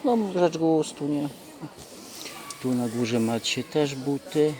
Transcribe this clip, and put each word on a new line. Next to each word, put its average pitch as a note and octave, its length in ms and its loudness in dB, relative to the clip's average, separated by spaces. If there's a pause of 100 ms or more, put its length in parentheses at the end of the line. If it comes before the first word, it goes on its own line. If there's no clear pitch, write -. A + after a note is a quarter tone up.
No, A#3+ 140 4 (180)
rzecz F3 220 4
gustu, D#3+ 500 2
nie? D3 220 -2 (1300)
Tu B2+ 120 0
na B2 140 0
górze A#2 320 0
macie A2+ 440 0
też C#3+ 320 0
buty. C#3+ 640 0